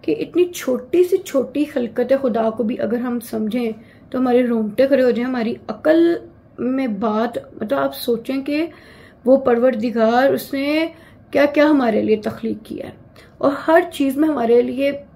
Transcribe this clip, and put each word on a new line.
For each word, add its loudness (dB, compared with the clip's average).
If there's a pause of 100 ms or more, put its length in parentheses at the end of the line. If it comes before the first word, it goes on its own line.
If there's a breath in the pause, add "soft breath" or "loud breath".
कि -2
इतनी 0
छोटी -2
सी 2
छोटी -2
खलकत -2
खुदा 0
को -6
भी -2
अगर -4
हम -4
समझें -4 (380 loud breath)
तो -4
हमारे 4
रोंगटे 0
खड़े 4
हो 4
जाएं, -2
हमारी -4 (120)
अकल 2 (400)
में -2
बात, -2 (120)
मतलब -2
आप -2
सोचें -4
कि -2 (640 loud breath)
वो 6
परवरदिगार, 2
उसने -2 (380 loud breath)
क्या 4
क्या 4
हमारे 4
लिए 2
तख्लीक -8
किया -12
है -16 (480 loud breath)
और 2
हर 4
चीज़ -2
में 2
हमारे 2
लिए -2 (240)